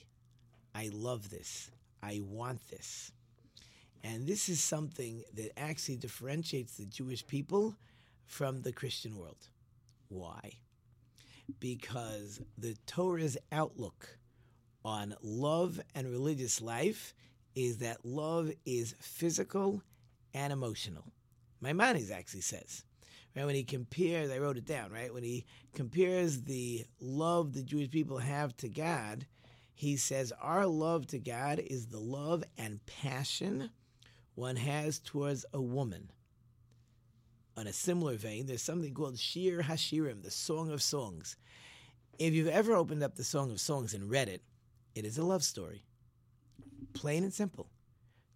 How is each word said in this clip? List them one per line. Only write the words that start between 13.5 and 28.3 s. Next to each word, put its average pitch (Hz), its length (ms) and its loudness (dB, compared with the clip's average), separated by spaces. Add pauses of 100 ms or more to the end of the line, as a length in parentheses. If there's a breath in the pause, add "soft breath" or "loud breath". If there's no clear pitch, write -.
outlook - 640 -2 (680 soft breath)
on 104 380 -4
love 147 580 2 (140)
and 131 160 -2
religious 131 520 2
life 120 520 0 (400 soft breath)
is 123 240 2
that 117 260 -4
love 156 480 2 (140)
is 120 340 0
physical 196 840 0 (500 soft breath)
and 143 180 0
emotional. 110 540 -2 (560)
Maimonides 160 480 4
actually 92 320 -6
says, - 420 -6 (520 loud breath)
right, 139 100 0
when 143 80 2
he 139 100 2
compares, 151 680 2
I 131 80 0
wrote 139 180 2
it 104 80 -6
down, 120 260 -2
right? 113 220 -6
When 123 100 -6
he 120 220 -2 (300 loud breath)
compares 165 640 4
the 120 460 -2 (120)
love 156 540 2
the 139 80 -2
Jewish 139 300 0
people 156 260 2
have 143 400 0